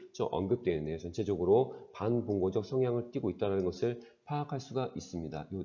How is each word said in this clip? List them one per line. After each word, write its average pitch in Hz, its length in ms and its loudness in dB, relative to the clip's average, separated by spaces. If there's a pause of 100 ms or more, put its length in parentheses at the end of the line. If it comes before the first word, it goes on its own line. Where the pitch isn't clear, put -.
(140)
좀 113 180 -2
언급되어 95 440 2
있네요. 78 240 -2
전체적으로 95 760 4 (180)
반봉건적 101 720 2
성향을 123 460 0
띠고 113 200 0
있다는 98 340 2
것을 117 360 0 (240)
파악할 143 340 -4
수가 127 360 -4
있습니다. 78 580 -6
요 95 120 -6